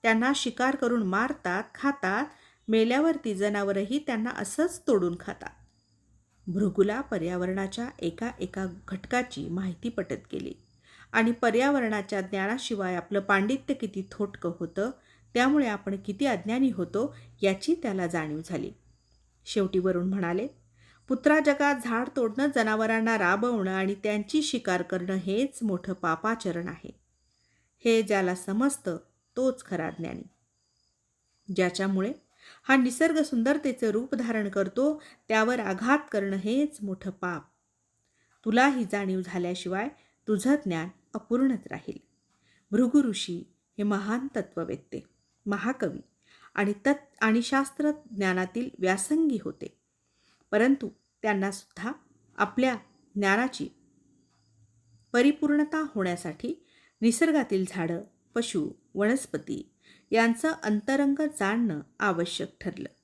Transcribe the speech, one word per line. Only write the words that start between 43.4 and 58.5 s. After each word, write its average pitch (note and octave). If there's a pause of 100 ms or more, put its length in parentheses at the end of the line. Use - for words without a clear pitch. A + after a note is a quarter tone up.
हे G#3
महान G#3
तत्ववेत्ते, - (420)
महाकवी G3+ (540)
आणि G3+
तत्-, C#4
आणि A3
शास्त्रज्ञानातील A#3
व्यासंगी A3+
होते, - (720)
परंतु A#3+ (340)
त्यांना G3+
सुद्धा G3 (440)
आपल्या B3 (380)
ज्ञानाची G3+ (1400)
परिपूर्णता D4
होण्यासाठी F3+ (340)
निसर्गातील A#3
झाडं, E3+ (340)
पशु, A#3 (260)